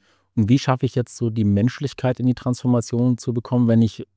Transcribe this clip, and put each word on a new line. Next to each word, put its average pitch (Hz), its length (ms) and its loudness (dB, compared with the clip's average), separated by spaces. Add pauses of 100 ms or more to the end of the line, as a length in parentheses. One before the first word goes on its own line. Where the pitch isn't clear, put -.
(360)
Und 107 140 2
wie 131 80 6
schaffe 135 280 -2
ich - 100 -4
jetzt - 220 -4
so 117 120 -2
die 110 140 -2
Menschlichkeit 120 760 0
in 123 60 -2
die 127 80 2
Transformation 123 840 -2
zu 123 160 -6
bekommen, 120 340 0
wenn 113 140 6
ich - 240 -2 (120)